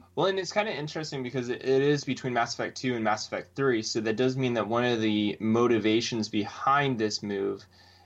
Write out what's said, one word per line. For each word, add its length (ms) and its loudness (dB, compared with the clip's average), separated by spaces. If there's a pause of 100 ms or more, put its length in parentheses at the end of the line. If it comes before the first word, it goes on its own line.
(140)
Well, 140 0
and 100 0
it's 160 -6
kinda 240 -2
interesting 460 -8
because 260 -4
it, 160 -6
it 160 4
is 220 2
between 300 -4
Mass 200 0
Effect 240 -6
two 160 -2
and 100 -2
Mass 220 0
Effect 300 -8
three, 260 2
so 200 -4
that 140 0
does 220 2
mean 160 0
that 140 0
one 180 0
of 160 2
the 380 2
motivations 880 2
behind 680 0
this 240 -2
move 420 -4 (400)